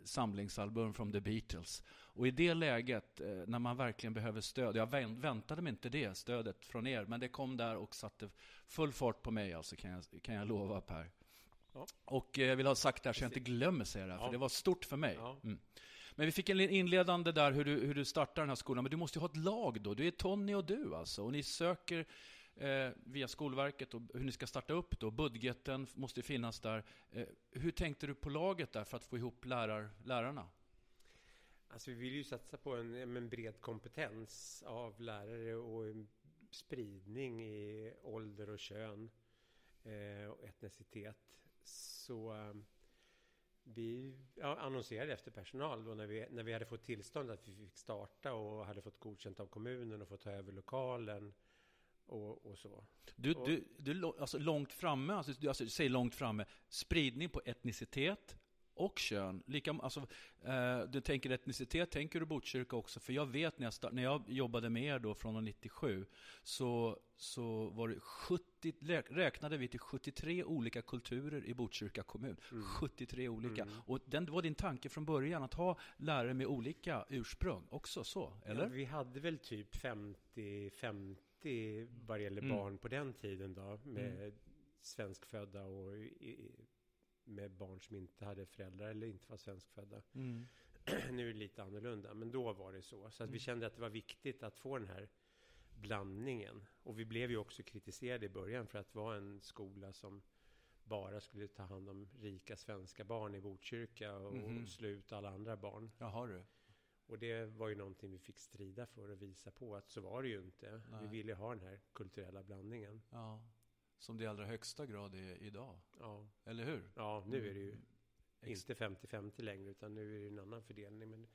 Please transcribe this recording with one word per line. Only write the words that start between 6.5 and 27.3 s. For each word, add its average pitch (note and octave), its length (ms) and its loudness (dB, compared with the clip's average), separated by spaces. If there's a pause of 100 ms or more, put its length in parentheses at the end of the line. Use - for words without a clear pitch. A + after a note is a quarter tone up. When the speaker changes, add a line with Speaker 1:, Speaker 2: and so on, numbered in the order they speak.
Speaker 1:
från A#2 220 -2
er, A#2+ 180 2
men A#2 160 -2
det B2 80 0
kom C3 280 -2
där A#2 200 2
och G2 180 -4
satte - 360 -6 (360)
full D3+ 260 4
fart A#2+ 300 4
på A2+ 80 -2
mig, G#2 220 2
alltså, E2 240 -4
kan F#2+ 140 -6
jag, F2+ 320 -8
kan A#2 120 -2
jag G#2 140 0
lova, G2+ 320 2
Per. E2+ 300 -6 (600)
Speaker 2:
Ja. C3+ 140 -10 (180)
Speaker 1:
Och, - 340 2
eh, C3 80 8
jag C3 100 8
vill C3 100 6
ha C#3 80 10
sagt - 280 6
det C3+ 60 2
här A#2 60 4
så C#3 100 2
jag A#2+ 40 2
inte C3 120 0
Speaker 2:
Precis. B2 140 2
Speaker 1:
glömmer C#3 300 6
säga F#2+ 220 -2
det F#2 60 -2
här, F#2 60 -4
för A2+ 80 0
Speaker 2:
Ja. B2+ 60 2
Speaker 1:
det B2 60 2
var C3+ 100 4
stort - 360 6
för C#3 120 -2
mig. C#3+ 180 4
Speaker 2:
Ja. A#2+ 300 -6
Speaker 1:
Mm. G#2+ 140 0 (560)
Men D3+ 120 6
vi D#3+ 60 6
fick F#3+ 160 4
en F#3+ 80 8
li-, F#3+ 120 10 (100)
inledande F3 540 8
där D3 200 10
hur C#3+ 120 6
du, C#3+ 220 6
hur C#3+ 80 4
du C#3 100 4
startar D3+ 380 4
den D3 60 4
här C3 80 4
skolan, B2 280 2
men C3+ 60 2
du D#3 60 4
måste E3 220 0
ju - 20 0
ha E3+ 80 4
ett D3 80 -6
lag E3 440 4
då. G#2 140 2
Du D3 120 4
är F3 40 6
Tony G3+ 440 4
och G3 100 6
du, G#3 300 2
alltså, E3 300 -2
och A#2+ 80 2
ni C#3+ 100 2
söker, E3 640 2 (500)
eh, C3+ 400 4
via C3 320 -2
Skolverket C#3 680 2
och A#2 80 -4 (120)
hur B2 100 0
ni C3 80 2
ska - 140 -4
starta - 260 -2
upp E3+ 280 2
då. A2 100 2
Budgeten B2+ 760 2
f-, - 120 -10
måste B2+ 240 -2
ju - 40 2
finnas A#2+ 360 0
där. A2 240 2 (260)
Eh, A#2 160 -2 (240)